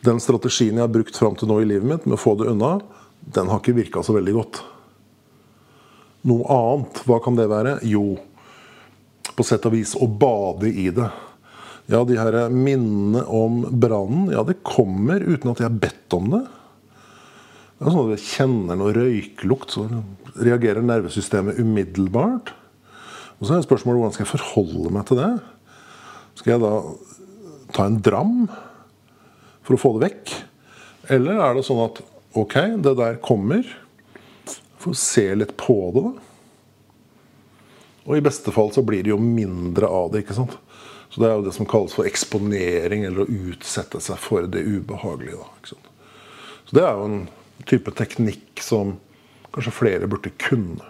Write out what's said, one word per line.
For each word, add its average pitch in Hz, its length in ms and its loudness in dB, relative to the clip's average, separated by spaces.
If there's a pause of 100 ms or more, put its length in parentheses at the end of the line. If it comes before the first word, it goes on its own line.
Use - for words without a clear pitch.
den 117 160 4
strategien 117 560 2
jeg 117 80 2
har 113 80 -2
brukt 113 240 0
fram 104 180 2
til 110 140 -2
nå 107 100 4
i 110 80 2
livet 104 220 0
mitt 165 160 -4
med 117 100 2
å - 60 -6
få 107 160 4
det 113 160 0
unna, 131 220 2 (500)
den 95 240 -2
har 104 80 2
ikke 123 160 2
virket 113 320 -2
så 110 80 2
veldig 98 240 2
godt. - 240 -8 (1700)
Noe 120 240 4
annet, 123 520 0
hva 117 160 6
kan 123 120 0
det 113 160 4
være? 113 320 0
Jo, 104 300 2 (1200)
på 117 100 0
sett 110 220 0
og 110 80 2
vis 110 240 -2
å 127 80 2
bade 104 640 0
i 95 240 -2
det. 113 140 -2 (800)
Ja, 113 160 4
de 123 160 2
her 113 160 2 (160)
minnene 123 800 2
om 113 300 0 (180)
brannen, 117 560 2
ja, 113 80 0
det 175 140 0 (100)
kommer 110 560 2
uten 139 300 0
at 117 100 -4
jeg 117 60 0
har 117 160 0
bedt - 320 -4
om 98 160 0
det. 220 80 2 (1400)
Det 139 100 -4
er 165 80 4
sånn 131 140 2
at 107 80 0
jeg - 160 -12
kjenner 104 480 2
noe 101 160 2
røyklukt, 123 800 0
så 104 80 -4 (500)
reagerer 117 480 2
nervesystemet 104 800 0
umiddelbart. 107 880 0 (880)
Og 101 80 -8
så 139 80 2
er 160 120 0
spørsmålet, 120 340 2
hvordan 110 160 0
skal 104 100 -4
jeg - 60 -8
forholde 85 640 -2
meg 104 100 -4
til 127 140 2
det? 190 100 0 (1120)
Skal 117 160 2
jeg 117 80 2
da 107 100 2 (1000)
ta 95 100 2
en 110 160 2
dram 123 320 2 (1300)
for 131 140 2
å - 80 0
få 117 120 6
det 143 120 2
vekk? - 260 -10 (800)
Eller 151 240 2
er 135 160 4
det 131 140 0
sånn 117 180 2
at, - 160 -10 (320)
ok, 107 220 0 (260)
det 135 160 4
der 117 240 0
kommer, 120 400 2 (1200)
får - 160 -4
se 101 300 2 (100)
litt 107 220 -2
på 117 180 4 (160)
det 135 140 4
da. 262 60 -8 (1900)
Og 147 120 2
i 147 40 2
beste 139 320 0
fall 107 200 2
så 135 120 4
blir 104 160 0
det 104 80 0
jo 104 120 2
mindre 98 640 0
av 87 260 0
det, 107 120 -2
ikke 104 120 -8
sant? 127 180 -4 (560)
Så - 120 -2
det 113 80 4
er 110 80 2
jo 101 80 -2
det 90 100 -6
som 107 120 -4
kalles 101 280 2
for 92 120 0
eksponering, 98 960 -2
eller 92 180 -2
å 78 60 -4 (200)
utsette - 520 -8
seg 92 180 -8
for 90 300 -2
det 92 160 -4
ubehagelige 95 720 -6
da, - 80 -18 (140)
ikke - 120 -20
sant? - 180 -20 (760)
Så 120 100 2
det 165 80 8
er 117 140 0
jo 101 80 -4
en 104 140 -4 (460)
type 120 300 0
teknikk - 680 -4
som 101 340 -2 (580)
kanskje 113 200 -8
flere 98 360 0
burde - 220 -6 (100)
kunne. - 480 -4